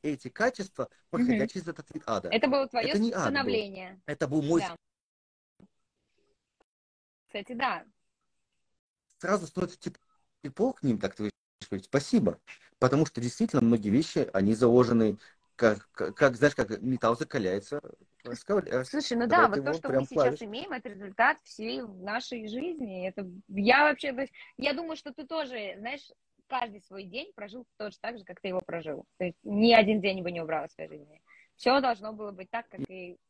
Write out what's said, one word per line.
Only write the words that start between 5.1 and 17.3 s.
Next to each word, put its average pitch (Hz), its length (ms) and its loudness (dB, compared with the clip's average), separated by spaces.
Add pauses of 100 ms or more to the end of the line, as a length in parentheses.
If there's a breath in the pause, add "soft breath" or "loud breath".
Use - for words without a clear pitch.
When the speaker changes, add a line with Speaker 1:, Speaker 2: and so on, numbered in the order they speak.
Speaker 2:
Кстати, 208 260 -12
да. 240 300 -4 (1400)
Speaker 1:
Сразу 180 260 0
становится 180 320 -6
теп-, - 200 -10 (440)
тепло 214 300 -2
к - 100 -12
ним, 117 160 2
так 98 160 -4
ты 104 160 -4 (400)
говоришь, 98 160 -6
спасибо. 139 540 2 (380 loud breath)
Потому 139 280 4
что - 140 -8
действительно 123 420 0
многие 113 280 4
вещи, 135 420 2
они 98 220 4
заложены, 117 640 6 (380 soft breath)
как, 107 360 2
как, 90 240 -6
как, 135 200 4
знаешь, 139 200 4
как 110 240 -2
металл 120 360 0
закаляется, 113 640 -4 (440)